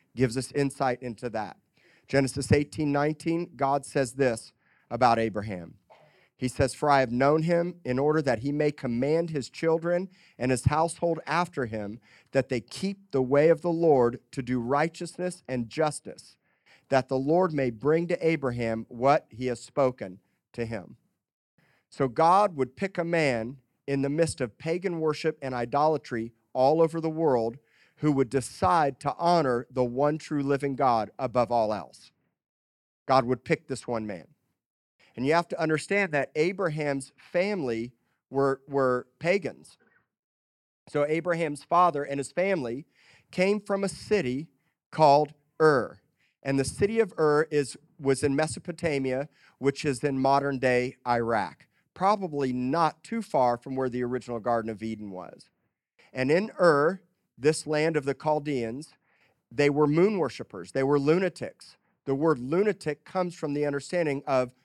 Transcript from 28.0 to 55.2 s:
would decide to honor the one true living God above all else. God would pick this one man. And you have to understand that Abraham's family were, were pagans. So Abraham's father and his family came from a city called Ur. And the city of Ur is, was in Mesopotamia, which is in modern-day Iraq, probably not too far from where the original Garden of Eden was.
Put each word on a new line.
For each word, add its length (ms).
would 180
decide 720
to 180
honor 540
the 140
one 320
true 260
living 320
God 420
above 340
all 220
else. 380
God 180
would 220
pick 220
this 200
one 180
man. 220
And 120
you 60
have 160
to 120
understand 500
that 240
Abraham's 800
family 800
were, 360
were 400
pagans. 580
So 160
Abraham's 580
father 400
and 160
his 120
family 560
came 300
from 220
a 60
city 580
called 440
Ur. 380
And 180
the 60
city 340
of 180
Ur 340
is, 260
was 240
in 120
Mesopotamia, 960
which 260
is 180
in 160
modern-day 800
Iraq, 600
probably 580
not 520
too 180
far 340
from 200
where 140
the 140
original 360
Garden 320
of 100
Eden 300
was. 400